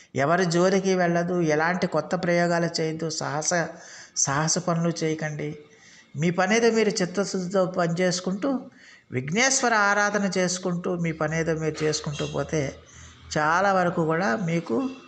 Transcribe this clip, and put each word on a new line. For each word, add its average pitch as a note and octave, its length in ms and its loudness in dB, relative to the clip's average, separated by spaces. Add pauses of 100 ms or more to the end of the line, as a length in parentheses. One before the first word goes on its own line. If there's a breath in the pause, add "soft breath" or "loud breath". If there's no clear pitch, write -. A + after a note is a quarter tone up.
(160 loud breath)
ఎవరి E3 300 2
జోలికి F#3 500 2
వెళ్ళదు, F3 460 2
ఎలాంటి E3 460 2
కొత్త D3+ 280 -2
ప్రయోగాలు F3 680 0
చేయొద్దు, D#3+ 280 -2
సాహస-, D#3 560 -2 (520 loud breath)
సాహస D#3 400 0
పనులు E3 360 0 (100)
చేయకండి. D#3 540 -4 (580 loud breath)
మీ D#3+ 140 0
పనేదో G#3+ 420 4
మీరు A3 180 2
చిత్తశుద్ధితో F#3 760 0
పనిచేసుకుంటూ, F3+ 920 0 (520 loud breath)
విఘ్నేశ్వర A3+ 640 0
ఆరాధన G3+ 640 2
చేసుకుంటూ, F3+ 580 -2
మీ E3 160 -2
పనేదో D#3+ 420 0
మీరు D#3 300 -2
చేసుకుంటూ D3+ 420 -2
పోతే C#3+ 500 -2 (640 loud breath)
చాలా F3 360 4
వరకు F3 320 2
కూడా F3+ 300 0
మీకు, F#3 540 -2 (180 loud breath)